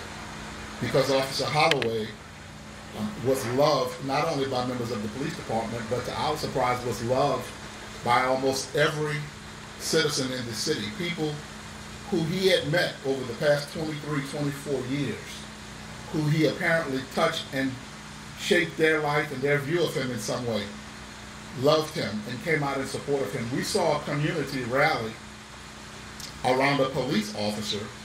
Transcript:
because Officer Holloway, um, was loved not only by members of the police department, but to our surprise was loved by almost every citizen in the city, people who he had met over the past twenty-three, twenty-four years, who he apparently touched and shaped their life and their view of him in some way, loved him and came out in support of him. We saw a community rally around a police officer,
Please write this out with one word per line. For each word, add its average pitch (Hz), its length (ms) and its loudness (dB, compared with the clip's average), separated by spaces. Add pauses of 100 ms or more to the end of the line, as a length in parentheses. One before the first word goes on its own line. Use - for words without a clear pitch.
(800)
because 131 320 4
Officer 135 340 2
Holloway, 123 640 2 (880)
um, 107 140 -4 (160)
was 131 200 4
loved 139 580 4
not 139 240 2
only 139 180 2
by 123 180 0
members 123 260 -2
of 107 120 -2
the 107 60 -4 (100)
police 165 160 -2
department, 110 540 -2
but 123 160 0
to - 120 -4
our 151 200 0
surprise 123 480 0
was 117 180 -2
loved 127 420 2 (600)
by 123 180 6
almost 131 500 2
every 151 440 2 (640)
citizen 147 520 2
in 127 160 -4
the 117 60 -6
city, 156 340 0 (100)
people 165 340 0 (800)
who 190 140 2
he 185 240 4
had 170 240 4
met 175 240 4 (100)
over 131 200 2
the 117 80 -4
past 147 400 4
twenty-three, 151 580 -2
twenty-four 143 560 -2
years, 131 280 0 (960)
who 156 180 2
he 156 180 6
apparently 165 520 2 (140)
touched 160 400 2
and 135 180 0 (680)
shaped 175 360 4
their 156 260 4
life 151 300 2
and 127 80 -4
their 143 200 4
view 156 240 2
of 135 100 0
him 127 160 -2
in 120 80 -2
some 123 300 -2
way, 107 160 0 (960)
loved 151 340 6
him 107 340 -2
and 123 160 -6
came 156 200 2
out 135 160 -2
in 127 80 -2
support 139 340 0
of 127 100 -2
him. 117 240 -4
We 180 60 0
saw 170 360 2
a 147 60 -4
community 147 600 0
rally 123 480 2 (1300)
around 135 360 4
a 135 100 2
police 139 460 -2
officer, 104 500 -2 (200)